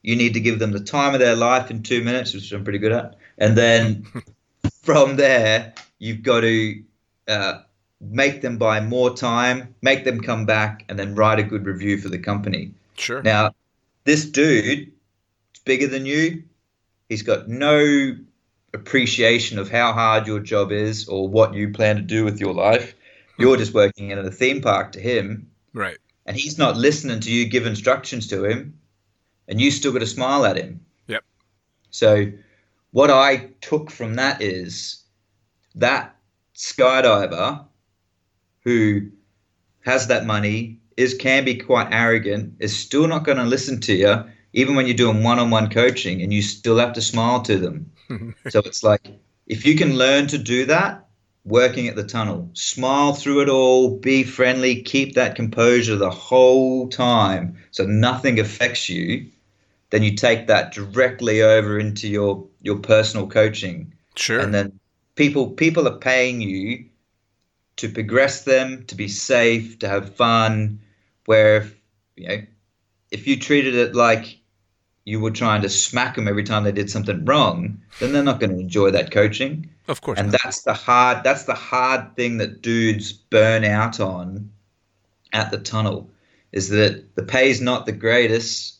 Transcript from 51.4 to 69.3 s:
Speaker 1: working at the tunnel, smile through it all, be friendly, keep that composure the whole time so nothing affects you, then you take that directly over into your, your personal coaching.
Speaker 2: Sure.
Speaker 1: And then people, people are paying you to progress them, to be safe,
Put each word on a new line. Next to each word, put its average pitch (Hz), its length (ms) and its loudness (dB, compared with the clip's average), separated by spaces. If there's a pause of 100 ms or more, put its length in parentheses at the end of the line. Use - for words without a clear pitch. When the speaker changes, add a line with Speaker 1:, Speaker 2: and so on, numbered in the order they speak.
Speaker 1:
working 123 420 2
at - 80 -8
the 104 80 -6
tunnel, 98 500 -6
smile 139 600 0
through 143 280 0
it 139 80 2
all, 131 480 4
be 135 260 2
friendly, 127 580 0
keep 135 340 -2
that 123 200 0
composure 117 600 2
the 98 160 0
whole 127 800 4
time 98 680 0 (140)
so 95 140 -2
nothing 120 540 2
affects 120 500 -4
you, 87 360 -4 (680)
then 107 120 2
you 101 120 0
take 113 320 0
that - 260 2
directly 113 680 0
over 107 380 4
into 107 280 -6
your, 101 380 -2 (160)
your 98 160 -4
personal 107 500 2
coaching. 107 640 -2 (220)
Speaker 2:
Sure. - 240 -2
Speaker 1:
And 104 140 -2
then 101 260 -4 (360)
people, 143 360 0
people 160 360 0
are 113 100 -4
paying 127 440 0
you 101 440 -6 (920)
to 110 120 -8
progress 117 540 0
them, 131 440 0
to - 80 -16
be 104 120 -8
safe, 113 720 0